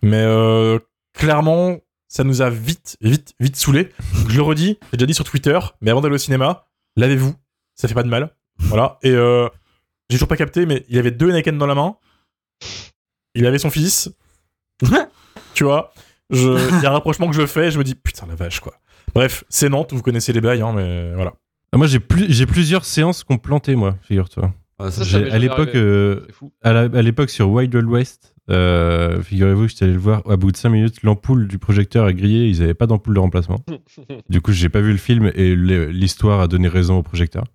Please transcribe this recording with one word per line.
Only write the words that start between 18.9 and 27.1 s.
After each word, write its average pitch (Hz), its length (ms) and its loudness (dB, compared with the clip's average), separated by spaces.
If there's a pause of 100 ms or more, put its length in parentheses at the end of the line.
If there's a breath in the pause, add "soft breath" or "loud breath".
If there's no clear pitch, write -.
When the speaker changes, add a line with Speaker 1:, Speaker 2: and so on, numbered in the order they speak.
Speaker 1:
Bref, - 340 -2
c'est - 220 0
Nantes, 139 240 -4
vous 127 80 -4
connaissez 117 320 -2
les 113 80 0
bails, 117 200 0
hein, 113 140 -4
mais 87 400 -6
voilà. 92 180 -6 (380)
Speaker 2:
Ah, 117 60 2
moi, 151 100 4
j'ai 131 140 2
plus, 180 280 2
j'ai 127 160 4
plusieurs 165 380 0
séances 165 400 -2
qui - 80 -4
ont 127 60 0
planté, 139 380 -2
moi, 98 260 0
figure-toi. 92 500 -2 (280)
Speaker 3:
Ah, 95 120 -6
ça, 95 120 -6
Speaker 2:
J'ai, 92 80 -2
Speaker 4:
ça 101 80 2
m'est 104 80 0
Speaker 2:
à - 20 -4
Speaker 4:
jamais 113 100 0
Speaker 2:
l'époque, 131 300 0
Speaker 4:
arrivé. 123 100 0
Speaker 2:
euh, 101 460 2
Speaker 4:
C'est - 80 -20
fou. - 180 -20 (100)
Speaker 2:
à 113 120 2
la, 117 80 4
à 120 200 2
l'époque, 117 280 2